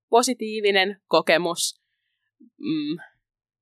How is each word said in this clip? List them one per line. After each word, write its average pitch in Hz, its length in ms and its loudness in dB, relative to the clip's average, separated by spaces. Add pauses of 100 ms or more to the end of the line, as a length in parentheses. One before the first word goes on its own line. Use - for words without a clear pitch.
(100)
positiivinen 214 960 0
kokemus. 170 760 0 (760)
Mm, - 400 -6 (640)